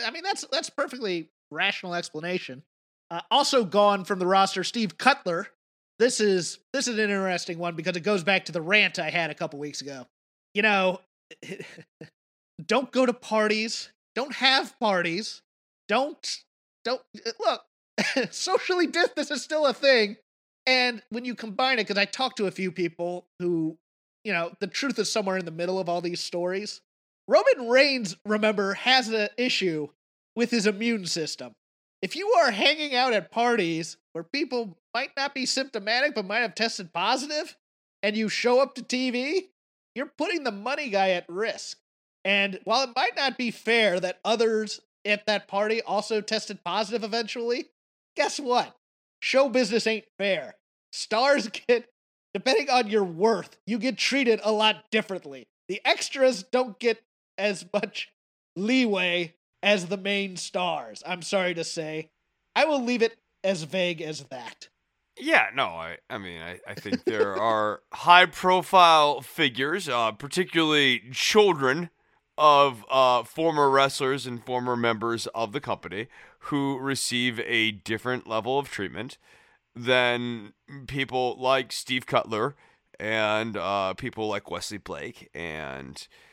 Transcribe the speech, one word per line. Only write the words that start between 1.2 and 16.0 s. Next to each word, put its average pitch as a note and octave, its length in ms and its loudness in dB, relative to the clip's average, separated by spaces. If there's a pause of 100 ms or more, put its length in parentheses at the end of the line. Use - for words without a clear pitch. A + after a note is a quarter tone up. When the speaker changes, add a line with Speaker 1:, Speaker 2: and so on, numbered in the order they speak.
Speaker 1:
rational F3+ 440 -2
explanation. E3+ 680 -8 (480)
Uh, E3+ 100 -6 (100)
also C4+ 340 4
gone G3+ 400 4
from G3 140 -2
the F3+ 80 -2
roster, F#3+ 380 4
Steve A3 340 -4
Cutler. G3 500 0 (520)
This B3 200 4
is, F#3+ 380 2 (140)
this C4 160 -2
is A#3 100 -4
an G#3+ 60 2
interesting F#3+ 540 -2
one E3+ 180 -6
because F3 200 -4
it F3 40 -6
goes F#3+ 240 0
back F#3+ 220 2
to E3+ 60 -10
the E3 100 -2
rant F#3+ 360 2
I D#3 120 -4
had E3 200 -2
a D3 40 -10
couple D3 240 -8
weeks D3 240 -10
ago. C3+ 240 -14 (480)
You G3+ 80 2
know, F#3+ 380 4 (420)
<laughs> - 1200 -18
don't B3+ 240 0
go B3+ 160 4
to B3 60 2
parties. A3 800 -2 (240)
Don't B3+ 200 -4
have C4+ 460 2
parties. F#3 640 -2 (440)
Don't, C4+ 560 -2 (420)